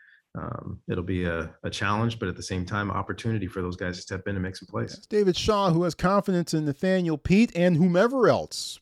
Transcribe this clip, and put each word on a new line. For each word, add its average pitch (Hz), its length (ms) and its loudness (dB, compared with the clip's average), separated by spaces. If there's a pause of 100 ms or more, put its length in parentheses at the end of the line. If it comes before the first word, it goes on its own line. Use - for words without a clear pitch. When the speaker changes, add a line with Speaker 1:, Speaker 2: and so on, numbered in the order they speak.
(360)
Speaker 1:
um, - 520 -10
it'll 90 160 -4
be 90 220 -2
a, 82 360 -4
a - 80 -6
challenge, 110 480 -2
but 104 80 -6
at 90 80 -6
the 87 80 -12
same 90 240 -6
time, 101 240 -4
opportunity 101 560 -4
for 98 160 -8
those 87 140 -6
guys 90 180 -6
to - 80 -12
step 95 240 -10
in 101 80 -4
and 92 80 -4
make 92 140 -6
some 92 100 -18
plays. 113 240 -8
Speaker 2:
That's - 160 -18
David 202 300 2
Shaw, 202 340 2
who 165 140 2
has 165 100 -2
confidence 185 580 0
in 156 120 0
Nathaniel 175 520 0
Peat 202 380 4
and 175 220 4
whomever 190 500 4
else - 560 0